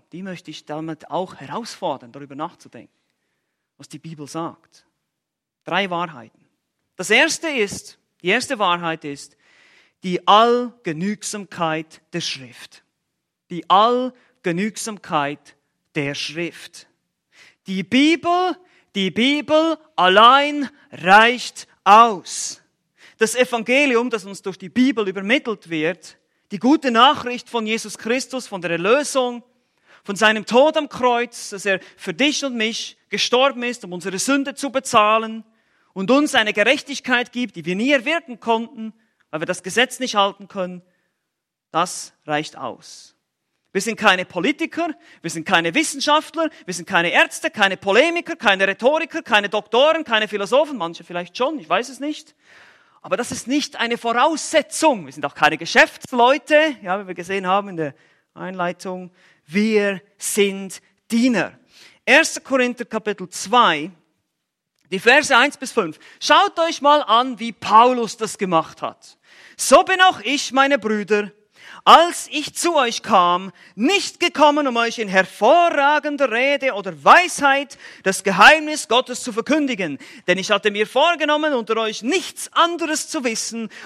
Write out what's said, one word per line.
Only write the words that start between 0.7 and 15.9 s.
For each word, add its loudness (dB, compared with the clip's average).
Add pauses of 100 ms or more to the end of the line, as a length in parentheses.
auch -6
herausfordern, -10
darüber -18
nachzudenken, -14 (840)
was -20
die -18
Bibel -16
sagt. -12 (760)
Drei -4
Wahrheiten. -10 (520)
Das -8
erste 2
ist, -6 (240)
die -6
erste -2
Wahrheit -2
ist, -14 (680)
die -4
Allgenügsamkeit -2 (100)
der -6
Schrift. -14 (640)
Die -12
Allgenügsamkeit -2 (400)